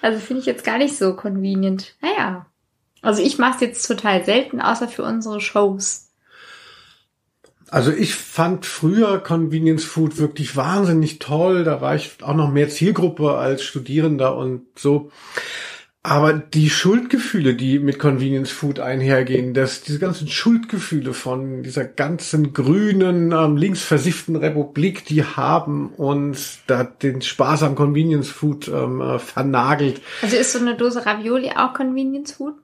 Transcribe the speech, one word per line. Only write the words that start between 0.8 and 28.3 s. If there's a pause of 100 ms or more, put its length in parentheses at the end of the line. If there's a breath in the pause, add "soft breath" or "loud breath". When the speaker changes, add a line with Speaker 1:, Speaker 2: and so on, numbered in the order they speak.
Speaker 1:
so
convenient.
Naja. (560)
Also
ich
mach's
jetzt
total
selten,
außer
für
unsere
Shows. (1600 loud breath)
Speaker 2:
Also
ich
fand
früher
Convenience
Food
wirklich
wahnsinnig
toll.
Da
war
ich
auch
noch
mehr
Zielgruppe
als
Studierender
und (140)
so. (960 loud breath)
Aber
die
Schuldgefühle,
die
mit
Convenience
Food
einhergehen,
dass
diese
ganzen
Schuldgefühle
von
dieser
ganzen
grünen,
ähm,
linksversifften
Republik,
die
haben
uns
da
den
Spaß
am
Convenience
Food,